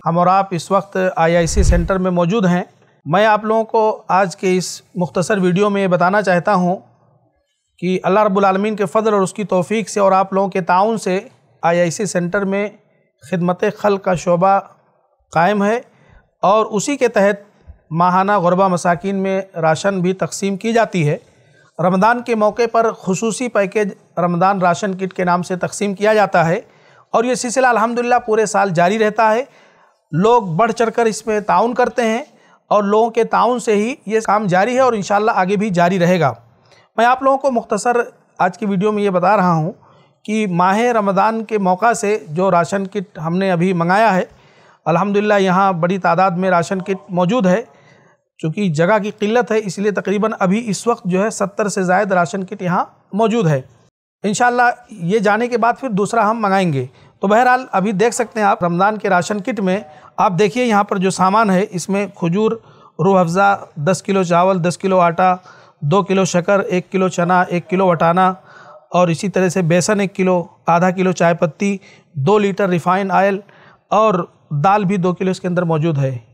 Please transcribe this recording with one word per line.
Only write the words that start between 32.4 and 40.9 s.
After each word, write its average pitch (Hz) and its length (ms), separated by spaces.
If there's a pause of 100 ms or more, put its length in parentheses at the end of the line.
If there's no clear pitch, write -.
और 208 160
लोगों 220 240
के 226 160
ताउन 220 320
से 214 160
ही 220 220 (120)
ये 220 140
काम 208 260
जारी 196 260
है 254 60
और 254 140
इंशाअल्लाह 208 420
आगे 185 200
भी 208 160
जारी 175 260
रहेगा। 170 360 (640)
मैं 226 80
आप 254 160
लोगों 269 160
को 269 140
मुख्तसर 233 520 (340)
आज 180 180
की 214 100
वीडियो 202 260
में 208 100
ये 202 100
बता 180 240
रहा 180 160
हूँ 160 200 (520)
कि 214 240
माह 185 340 (100)